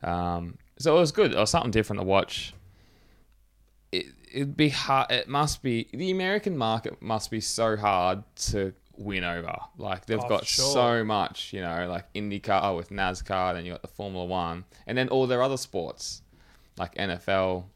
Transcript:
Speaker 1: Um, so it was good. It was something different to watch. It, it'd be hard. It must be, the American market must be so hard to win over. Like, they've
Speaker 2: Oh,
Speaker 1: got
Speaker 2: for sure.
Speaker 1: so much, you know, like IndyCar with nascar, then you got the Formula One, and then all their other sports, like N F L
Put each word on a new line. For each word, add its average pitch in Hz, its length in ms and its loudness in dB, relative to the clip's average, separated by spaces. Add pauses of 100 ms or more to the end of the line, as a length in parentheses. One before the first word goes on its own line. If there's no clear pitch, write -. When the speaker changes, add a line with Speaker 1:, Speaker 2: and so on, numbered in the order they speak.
Speaker 1:
Um, 87 560 -4 (180)
so 147 180 4
it 170 40 8
was 160 120 4
good. 185 200 4
It - 60 0
was 107 120 4
something 123 220 2
different 104 300 0
to 95 40 -2
watch. - 480 0 (1400)
It, 90 140 -2 (260)
it'd 139 260 -4
be 151 120 6
hard. 135 420 2
It 120 160 0
must 143 360 0
be, 117 280 0
the 180 200 -2
American 190 440 0
market 113 460 -2
must 110 300 -2
be 110 100 -2
so 113 360 2
hard 98 440 4 (260)
to 95 260 0 (220)
win 98 280 -4
over. 85 320 -4 (240)
Like, 95 260 -6
they've 110 180 0
Speaker 2:
Oh, 123 60 -6
Speaker 1:
got 104 120 2
Speaker 2:
for - 40 -6
sure. 135 280 0
Speaker 1:
so 120 300 4
much, 107 480 -2
you 98 100 -8
know, 85 280 -4
like 90 240 -8
IndyCar 101 640 0
with 85 160 -6
nascar, 92 640 -2
then 85 100 -8
you 90 60 -8
got - 100 -10
the - 60 -14
Formula 95 380 -8
One, 90 400 -4 (200)
and 120 120 -4
then 127 120 0
all 131 160 4
their 123 160 2
other 135 160 2
sports, - 640 -8 (560)
like 90 180 -4
N 98 140 -2
F 87 180 -6
L 95 480 0